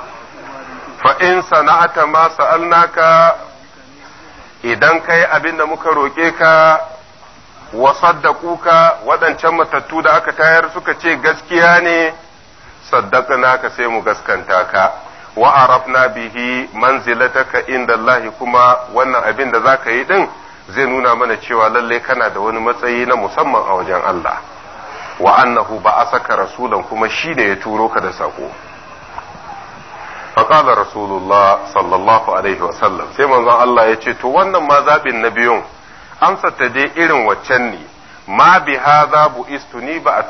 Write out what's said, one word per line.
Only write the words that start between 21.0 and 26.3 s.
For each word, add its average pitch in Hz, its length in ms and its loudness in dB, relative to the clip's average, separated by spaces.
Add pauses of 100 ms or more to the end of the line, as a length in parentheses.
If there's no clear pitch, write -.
mana 117 240 0
cewa 113 300 0
lalle 117 320 -2
kana 120 300 -2
da 98 100 -6
wani 110 180 -4
matsayi 120 480 -4
na 127 80 0
musamman 120 480 -2
a - 120 -2
wajen 185 300 -2
Allah. 180 340 -4 (800)
Wa 98 200 4
annahu 113 420 0
ba'asaka 120 560 0